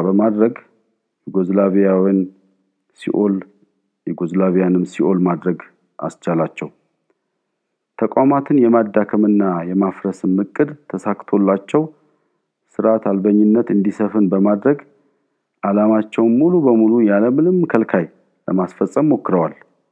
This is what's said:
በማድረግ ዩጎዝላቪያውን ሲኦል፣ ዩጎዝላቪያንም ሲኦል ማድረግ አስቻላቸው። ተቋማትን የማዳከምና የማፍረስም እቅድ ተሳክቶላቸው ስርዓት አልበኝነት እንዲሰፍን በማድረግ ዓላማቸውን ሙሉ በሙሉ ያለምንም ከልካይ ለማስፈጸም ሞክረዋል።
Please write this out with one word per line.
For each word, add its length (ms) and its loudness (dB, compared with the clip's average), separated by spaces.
በማድረግ 540 0
ዩጎዝላቪያውን 920 0
ሲኦል፣ 340 -2
ዩጎዝላቪያንም 800 0
ሲኦል 340 -2
ማድረግ 380 -2
አስቻላቸው። 720 -6
ተቋማትን 600 0
የማዳከምና 840 2
የማፍረስም 720 -2
እቅድ 300 -2
ተሳክቶላቸው 960 -2
ስርዓት 380 0
አልበኝነት 640 2
እንዲሰፍን 580 0
በማድረግ 500 0
ዓላማቸውን 720 0
ሙሉ 260 2
በሙሉ 320 4
ያለምንም 640 2
ከልካይ 420 0
ለማስፈጸም 600 -2
ሞክረዋል። 460 0